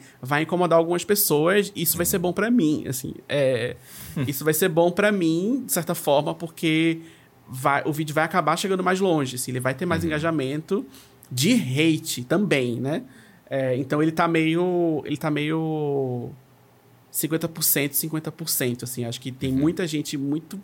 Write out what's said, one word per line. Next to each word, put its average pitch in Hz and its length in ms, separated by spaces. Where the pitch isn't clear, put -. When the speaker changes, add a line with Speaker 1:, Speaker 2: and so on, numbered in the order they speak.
Speaker 1:
vai 147 200
incomodar 165 360
algumas 170 260
pessoas, 196 720
isso - 220
vai 170 80
Speaker 2:
Uhum. - 40
Speaker 1:
ser 202 80
bom 180 140
pra 208 180
mim, 160 380
assim, - 240
é, 131 480
Speaker 2:
<laughs> 143 100
Speaker 1:
isso 139 200
vai 156 80
ser 180 160
bom 170 200
pra 202 220
mim, 190 540
de - 60
certa 170 220
forma, 151 400
porque 160 640
vai, 139 380
o 156 80
vídeo 151 220
vai 156 100
acabar 165 320
chegando 190 260
mais 185 180
longe, 151 360
assim, 127 140
ele 127 100
vai 131 140
ter 135 100
mais 165 180
Speaker 2:
Uhum. 170 60
Speaker 1:
engajamento 156 760
de 131 220
hate 151 720
também, 139 560
né? 139 220
É, 131 260
então 143 260
ele 160 100
tá 170 140
meio, 165 760
ele 147 140
tá 160 120
meio 147 1000
cinquenta 160 380
por 160 140
cento, 143 320
cinquenta 156 380
por 160 160
cento, 127 360
assim, 123 200
acho 117 160
que 127 100
tem 131 220
Speaker 2:
Uhum. 131 80
Speaker 1:
muita 175 260
gente 151 320
muito, 151 460